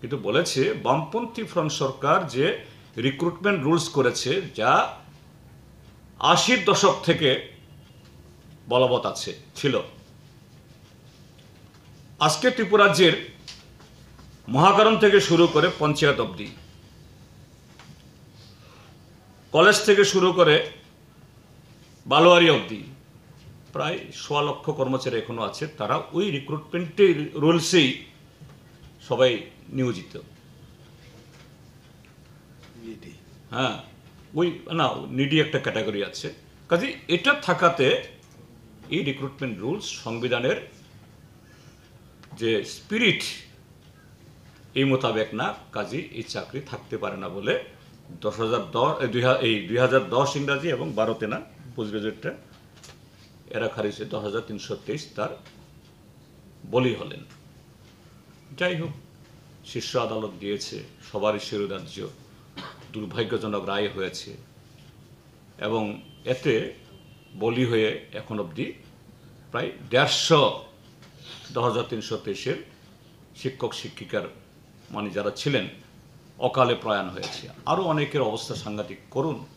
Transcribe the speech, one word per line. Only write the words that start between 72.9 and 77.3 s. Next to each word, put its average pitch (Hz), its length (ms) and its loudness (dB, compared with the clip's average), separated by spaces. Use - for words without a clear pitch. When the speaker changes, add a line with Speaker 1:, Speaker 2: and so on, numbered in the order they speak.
Speaker 1:
শিক্ষক 131 400 -6
শিক্ষিকার - 440 -8
মানে 104 220 -6
যারা 101 140 -2
ছিলেন 131 240 -2
অকালে 123 360 2
প্রয়াণ 101 320 -2
হয়েছে, - 300 -12